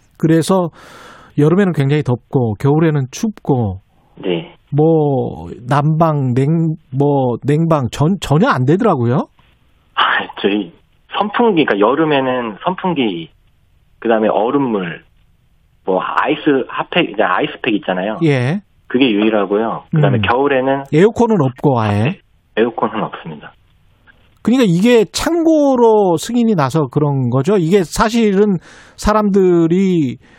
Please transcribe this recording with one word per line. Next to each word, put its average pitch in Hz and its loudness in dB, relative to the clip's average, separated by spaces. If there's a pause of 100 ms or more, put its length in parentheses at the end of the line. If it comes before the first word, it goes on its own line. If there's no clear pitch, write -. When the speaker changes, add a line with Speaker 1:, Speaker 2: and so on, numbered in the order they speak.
(180)
Speaker 1:
그래서 165 2 (680)
여름에는 175 2
굉장히 143 0
덥고 123 -2
겨울에는 147 2 (100)
춥고 123 -2 (380)
Speaker 2:
네. - -6 (200)
Speaker 1:
뭐 143 0 (220)
난방, 147 0
냉-, 160 0 (220)
뭐 135 0 (100)
냉방 151 0
전-, 165 0
전혀 165 2
안 127 0
되더라고요. 156 0 (680)
Speaker 2:
아, - -2 (140)
저희 98 -2 (440)
선풍기, 202 0
그러니까 104 2
여름에는 131 -2
선풍기, 139 -4 (680)
그다음에 110 0
얼음물, 110 -2 (840)
뭐 92 0
아이스 135 -2
핫팩, - -4
이제 107 -4
아이스팩 107 -2
있잖아요. 95 -4
Speaker 1:
예. 143 -2 (260)
Speaker 2:
그게 127 0
유일하고요. 107 -2
그다음에 135 2
Speaker 1:
음. 107 -2
Speaker 2:
겨울에는 135 0
Speaker 1:
에어컨은 220 2
없고 131 0
아예? 110 0 (380)
Speaker 2:
에어컨은 110 -2
없습니다. - -14 (920)
Speaker 1:
그러니까 247 2
이게 208 4
창고로 262 2
승인이 226 0
나서 143 0
그런 139 0
거죠? 135 0
이게 180 2
사실은 208 0 (380)
사람들이 185 2 (200)